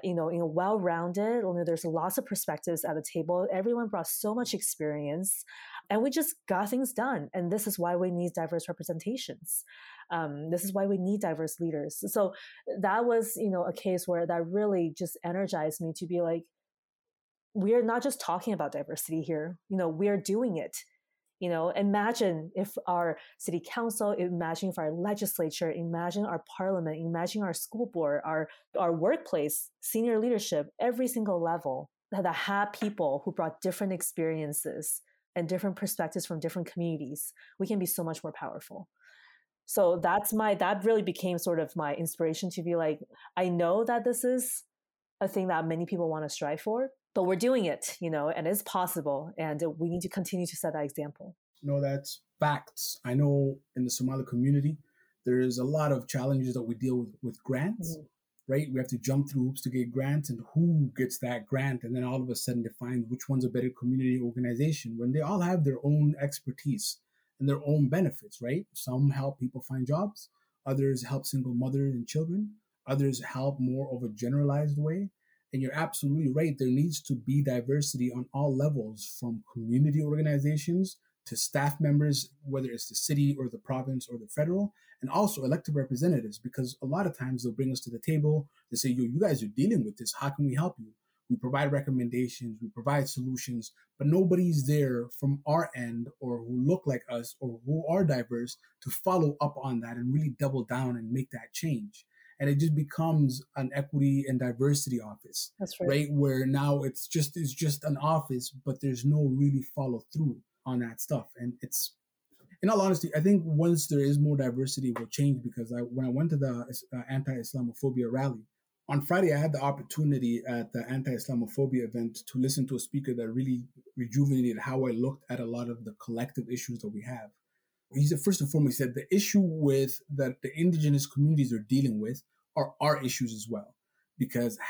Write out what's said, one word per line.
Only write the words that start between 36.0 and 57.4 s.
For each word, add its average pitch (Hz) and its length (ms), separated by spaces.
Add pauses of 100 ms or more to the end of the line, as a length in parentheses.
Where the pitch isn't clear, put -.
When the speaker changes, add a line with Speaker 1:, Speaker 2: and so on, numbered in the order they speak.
Speaker 1:
from 165 120
different 165 340
communities, 151 600 (260)
we 190 80
can 202 140
be 180 60
so - 180
much 160 180
more 156 100
powerful. - 560 (800)
So 180 340
that's 180 320
my, 214 220
that 190 300
really 220 180
became 180 360
sort 170 200
of 156 160
my 151 200
inspiration 165 560
to 180 120
be 170 140
like, 156 240 (360)
I 185 120
know 175 340
that 233 220
this 240 180
is 254 400 (580)
a 196 60
thing 190 220
that 165 180
many 165 200
people 170 220
wanna 156 200
strive 151 320
for, 247 300 (240)
but 185 100
we're 185 120
doing 233 300
it, - 340
you 170 100
know, 151 200
and 160 160
it's 202 160
possible. 160 760
And 151 240 (160)
we 165 120
need 175 100
to 185 80
continue 180 380
to - 100
set 160 160
that 151 100
example. 147 540 (260)
Speaker 2:
No, 143 160
that's 139 440 (180)
facts. - 640
I 123 80
know 139 460 (180)
in 127 80
the 120 60
Somali 131 360
community, 143 520 (480)
there 127 120
is 127 200
a 127 60
lot 147 280
of 123 160
challenges 131 460
that 123 80
we 117 120
deal 127 220
with, 117 260
with 117 220